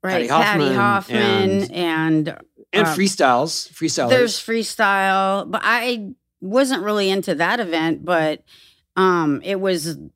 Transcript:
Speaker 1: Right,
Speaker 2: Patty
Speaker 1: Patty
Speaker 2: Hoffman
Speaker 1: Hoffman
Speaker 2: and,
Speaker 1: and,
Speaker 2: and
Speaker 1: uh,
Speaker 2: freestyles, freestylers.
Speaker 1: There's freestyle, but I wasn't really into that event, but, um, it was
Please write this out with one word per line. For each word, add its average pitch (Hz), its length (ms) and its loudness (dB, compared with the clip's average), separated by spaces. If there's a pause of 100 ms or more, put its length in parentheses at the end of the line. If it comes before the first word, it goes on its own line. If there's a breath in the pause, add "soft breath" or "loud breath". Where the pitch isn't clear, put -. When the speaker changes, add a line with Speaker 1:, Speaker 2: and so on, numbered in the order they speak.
Speaker 1:
Right, 185 240 0
Speaker 2:
Patty - 0 -
Speaker 1:
Patty 156 400 2
Speaker 2:
Hoffman 131 80 2
Speaker 1:
Hoffman 202 420 0
Speaker 2:
and, 196 540 0
Speaker 1:
and, 160 560 0 (460)
Speaker 2:
and 196 140 4
Speaker 1:
uh, 156 80 0
Speaker 2:
freestyles, 160 800 0
freestylers. 156 360 -2
Speaker 1:
There's 247 300 4
freestyle, 196 1080 0
but 214 140 -4
I 226 480 -2 (300)
wasn't 247 420 0
really 208 260 0
into 190 240 -2
that 170 260 0
event, 160 460 -2
but, 160 380 0 (520 soft breath)
um, 175 480 2
it 196 160 -4
was 170 380 -2 (180)